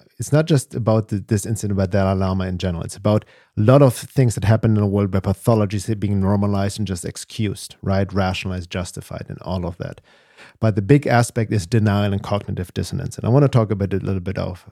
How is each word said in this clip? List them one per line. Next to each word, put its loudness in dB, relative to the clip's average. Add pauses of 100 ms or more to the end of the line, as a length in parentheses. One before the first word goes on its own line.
(180)
it's -4
not 4
just 0
about 2
the, -2
this -2
incident -2
about 0
Dalai 2
Lama -2
in -4
general. -4
It's -12
about 0 (320)
a 0
lot 6
of 6
things 0
that -4
happen 4
in 2
the 2
world 0
where 0
pathologies 0
are -4
being -2
normalized 0
and -4
just -6
excused, -8
right? -2
Rationalized, -4
justified, -10
and -14
all -4
of -8
that. -10 (580)
But 2
the 0
big 4
aspect 2
is 0
denial 2
and -2
cognitive -6
dissonance. -6
And -8
I 2
wanna 6
talk 2
about -2
a -2
little -4
bit -6
of, -8